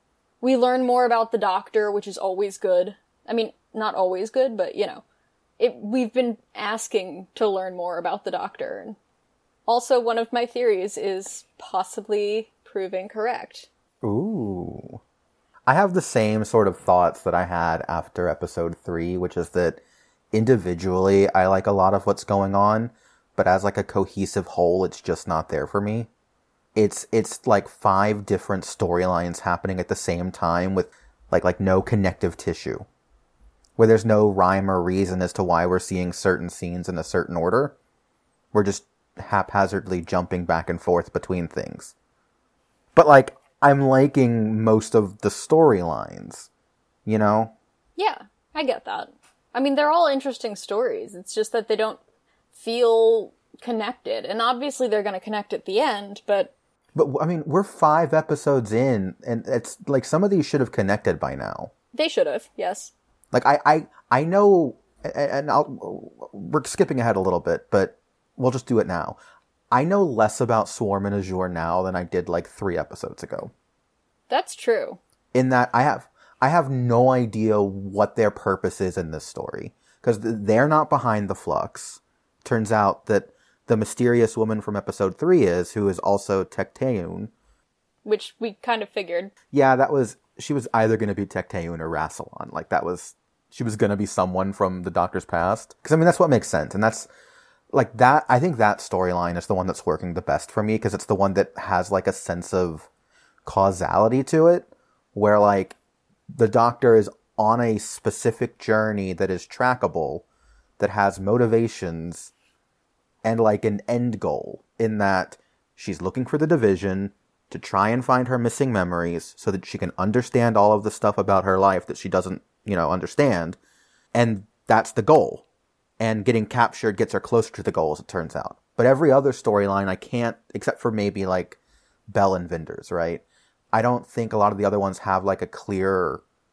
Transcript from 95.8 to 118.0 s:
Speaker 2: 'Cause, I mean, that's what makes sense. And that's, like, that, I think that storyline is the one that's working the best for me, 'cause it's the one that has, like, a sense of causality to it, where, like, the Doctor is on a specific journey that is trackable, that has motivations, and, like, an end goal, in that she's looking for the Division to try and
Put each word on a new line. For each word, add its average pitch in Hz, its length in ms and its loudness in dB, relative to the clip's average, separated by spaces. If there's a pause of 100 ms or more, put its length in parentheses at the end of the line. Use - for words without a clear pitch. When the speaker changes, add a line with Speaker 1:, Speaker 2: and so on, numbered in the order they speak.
Speaker 2:
'Cause, 151 100 -2
I - 20 6
mean, 160 80 4
that's 175 160 4
what 175 100 4
makes 120 200 2
sense. 76 260 -4
And 104 80 -2
that's, - 240 0 (640)
like, 120 260 -4
that, 127 320 4
I 123 100 4
think 160 160 0
that 107 220 2
storyline 90 600 -2
is 85 100 -8
the 101 80 0
one 92 120 -2
that's - 180 -6
working 87 280 -4
the 80 80 -8
best - 280 -4
for 107 140 -2
me, 110 140 0
'cause 107 160 -4
it's - 120 -8
the 107 100 0
one 95 180 2
that 95 240 0
has, 90 340 -2
like, 95 160 0
a 92 60 0
sense 87 400 -10
of 87 360 -4 (540)
causality 98 800 2
to 160 220 4
it, 175 240 2 (420)
where, 104 260 4
like, 101 360 2 (580)
the 113 140 2
Doctor 120 480 4
is 104 140 4 (280)
on 113 220 2
a 110 200 0
specific - 800 -4
journey 107 520 0
that 95 180 -2
is 90 160 -6
trackable, 87 800 -2 (540)
that 101 140 -2
has 98 280 0
motivations, 101 1120 -2 (920)
and, 113 160 0
like, 107 240 2
an 101 240 -2
end 120 320 -2
goal, 67 420 -6 (160)
in 110 200 0
that 98 360 0 (380)
she's - 280 -10
looking 123 240 -4
for 151 120 -2
the 156 100 0
Division 101 640 2 (380)
to 98 100 -12
try 101 300 0
and 127 160 -2